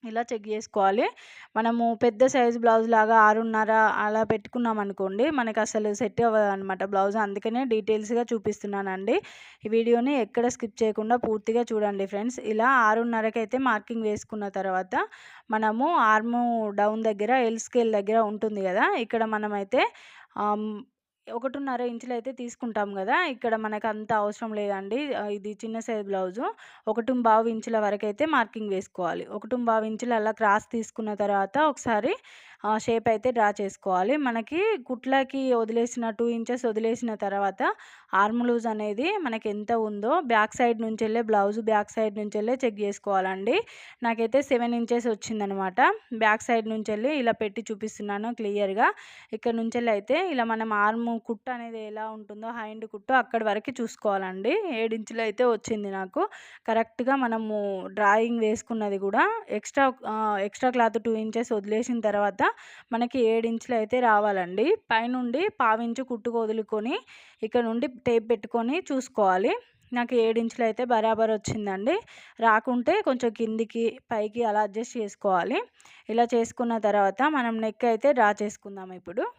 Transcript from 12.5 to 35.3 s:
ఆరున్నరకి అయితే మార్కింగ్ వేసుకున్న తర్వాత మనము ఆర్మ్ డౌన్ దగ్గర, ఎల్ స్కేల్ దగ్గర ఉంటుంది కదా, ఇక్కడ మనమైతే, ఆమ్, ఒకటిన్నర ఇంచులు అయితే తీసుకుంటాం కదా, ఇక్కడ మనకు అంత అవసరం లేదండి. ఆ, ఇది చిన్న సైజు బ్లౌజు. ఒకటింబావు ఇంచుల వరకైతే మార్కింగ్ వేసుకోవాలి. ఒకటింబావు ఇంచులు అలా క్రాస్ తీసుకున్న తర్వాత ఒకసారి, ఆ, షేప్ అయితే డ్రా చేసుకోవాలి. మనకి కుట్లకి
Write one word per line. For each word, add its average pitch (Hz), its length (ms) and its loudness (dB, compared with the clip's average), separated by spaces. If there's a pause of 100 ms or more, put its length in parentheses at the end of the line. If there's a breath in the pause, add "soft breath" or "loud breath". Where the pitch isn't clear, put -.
ఆరున్నరకి 226 600 2
అయితే 220 180 -4
మార్కింగ్ 226 440 -2
వేసుకున్న 208 460 -4
తర్వాత 190 460 -4 (560 loud breath)
మనము 220 360 0 (180)
ఆర్మ్ 220 340 4 (340)
డౌన్ 208 300 0
దగ్గర, 214 300 0 (100)
ఎల్ 226 180 0
స్కేల్ 233 320 0
దగ్గర 208 300 2
ఉంటుంది 208 400 -2
కదా, 190 240 2 (100)
ఇక్కడ 226 280 -2
మనమైతే, 208 580 -2 (540 loud breath)
ఆమ్, 208 320 -2 (640)
ఒకటిన్నర 254 500 -6
ఇంచులు 247 320 -6
అయితే 240 200 -8
తీసుకుంటాం 226 640 -6
కదా, 226 300 0
ఇక్కడ 240 300 -2
మనకు 220 340 -4
అంత 214 240 -4
అవసరం 214 400 -2
లేదండి. 208 640 -4
ఆ, 208 120 -6
ఇది 208 380 -8
చిన్న 226 140 -6
సైజు 220 240 -6
బ్లౌజు. 196 520 -4 (340 loud breath)
ఒకటింబావు 226 600 4
ఇంచుల 226 300 -2
వరకైతే 208 480 0
మార్కింగ్ 226 440 0
వేసుకోవాలి. 175 560 -4
ఒకటింబావు 220 580 0
ఇంచులు 220 300 -4
అలా 220 160 0
క్రాస్ 214 420 2
తీసుకున్న 220 420 -6
తర్వాత 202 440 0
ఒకసారి, 277 580 0 (480 loud breath)
ఆ, 214 140 2
షేప్ 226 300 0
అయితే 220 220 2
డ్రా 214 300 2
చేసుకోవాలి. 196 560 -2
మనకి 294 720 -2
కుట్లకి 262 680 0